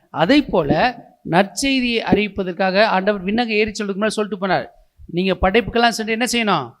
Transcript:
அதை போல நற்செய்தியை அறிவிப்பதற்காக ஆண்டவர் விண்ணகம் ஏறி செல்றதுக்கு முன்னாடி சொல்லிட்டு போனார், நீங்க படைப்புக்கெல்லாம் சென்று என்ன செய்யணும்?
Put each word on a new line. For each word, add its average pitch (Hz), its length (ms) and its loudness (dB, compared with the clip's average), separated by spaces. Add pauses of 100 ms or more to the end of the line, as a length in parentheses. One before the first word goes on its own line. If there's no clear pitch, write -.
(100)
அதை 175 320 4
போல 147 280 0 (600)
நற்செய்தியை 240 680 0 (100)
அறிவிப்பதற்காக 196 760 0
ஆண்டவர் 190 380 0
விண்ணகம் 220 380 -2
ஏறி 214 100 0
செல்றதுக்கு 202 300 -6
முன்னாடி 214 180 0
சொல்லிட்டு 202 280 -4
போனார், 156 200 0 (400)
நீங்க 185 340 -2
படைப்புக்கெல்லாம் 233 580 2
சென்று 220 200 -4
என்ன 247 140 -2
செய்யணும்? 196 360 0 (120)